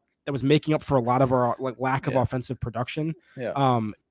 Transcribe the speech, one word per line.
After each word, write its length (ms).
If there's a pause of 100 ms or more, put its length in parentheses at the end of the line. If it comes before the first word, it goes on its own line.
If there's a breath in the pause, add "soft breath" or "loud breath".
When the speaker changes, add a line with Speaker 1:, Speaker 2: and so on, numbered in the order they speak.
(260)
Speaker 1:
that 60
was 100
making 320
up 80
for 160
a 20
lot 220
of 100
our, 260
like, 200
lack 300
of 40
Speaker 2:
Yeah. 80
Speaker 1:
offensive 400
production. 540 (240 soft breath)
Speaker 2:
Yeah. 180
Speaker 1:
Um, 380 (160)